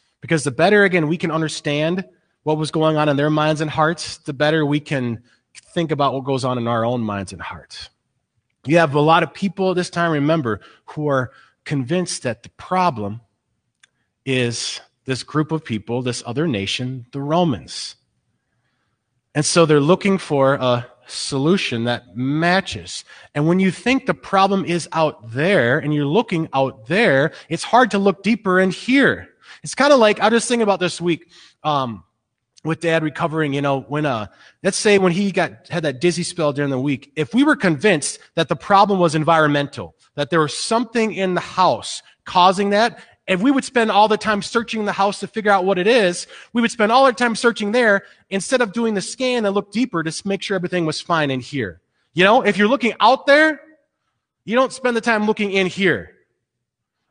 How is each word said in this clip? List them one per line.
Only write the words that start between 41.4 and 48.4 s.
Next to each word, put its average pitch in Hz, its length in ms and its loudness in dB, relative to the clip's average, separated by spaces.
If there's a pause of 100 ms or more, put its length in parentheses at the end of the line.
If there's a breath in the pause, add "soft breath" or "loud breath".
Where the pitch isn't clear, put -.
house 143 600 -2 (220 soft breath)
causing 190 460 2
that, 208 280 0 (280 loud breath)
if 185 140 0
we 254 100 2
would 269 140 2
spend 226 260 0
all 202 160 6
the 208 120 2
time 208 240 -2
searching 226 420 -4
the 202 80 -4
house 196 280 -2
to 196 60 -8
figure 208 240 -2
out 190 140 4
what 190 140 2
it 180 80 0
is, 208 400 2 (260 loud breath)
we 233 80 0
would 233 100 2
spend 214 220 0
all 269 140 6
our 254 60 4
time 233 220 0
searching 214 380 0
there 220 320 2 (240 soft breath)
instead 196 320 -2